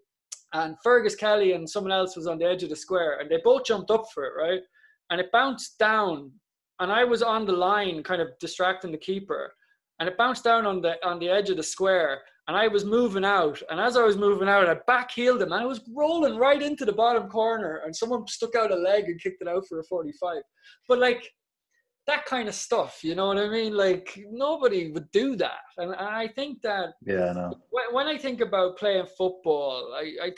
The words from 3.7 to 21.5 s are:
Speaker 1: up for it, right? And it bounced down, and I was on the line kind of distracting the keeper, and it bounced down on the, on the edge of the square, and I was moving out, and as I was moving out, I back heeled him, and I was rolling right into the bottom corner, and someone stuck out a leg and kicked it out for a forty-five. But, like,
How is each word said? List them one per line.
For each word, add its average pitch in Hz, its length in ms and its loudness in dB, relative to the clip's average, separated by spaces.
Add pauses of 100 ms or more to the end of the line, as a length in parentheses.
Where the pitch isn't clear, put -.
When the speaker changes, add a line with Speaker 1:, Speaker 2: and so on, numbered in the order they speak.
Speaker 1:
up 220 240 2
for 143 100 -8
it, 131 140 -8
right? 180 240 -2 (480)
And 175 100 -2
it 180 120 -6
bounced 254 460 0
down, 190 540 2 (480)
and 185 100 -2
I 233 140 4
was 233 180 2
on 220 220 2
the 196 80 0
line 185 500 0
kind 180 200 -2
of 160 60 -4 (120)
distracting 185 500 -2
the 156 60 -8
keeper, 185 560 -8 (480)
and 165 80 -2
it 180 80 -4
bounced 240 280 0
down 233 200 4
on 190 160 -2
the, 165 140 0 (120)
on 175 120 -2
the 170 100 -2
edge 202 220 2
of 170 80 0
the 156 40 -2
square, 175 600 0 (240)
and 160 100 -2
I 220 120 4
was 202 180 0
moving 208 400 2
out, 175 420 2
and 160 100 -6
as 233 200 2
I 240 40 8
was 208 140 6
moving 196 320 2
out, 196 180 6
I 165 100 4 (100)
back 247 240 2
heeled 240 320 2
him, 165 100 -2
and 202 100 0
I 247 40 -2
was 247 160 -6 (120)
rolling 294 440 2
right 277 240 6
into 294 240 -4
the 208 80 4
bottom 220 340 2
corner, 214 560 -2
and 160 100 -10
someone 226 340 -4
stuck 226 260 -6
out 220 180 2
a 185 40 2
leg 190 340 2
and 170 100 -8
kicked 185 220 -8
it 175 60 -8
out 185 200 -2
for 165 120 -8
a 156 40 -8
forty-five. 165 560 -6 (480)
But, 247 120 4
like, 247 220 2 (840)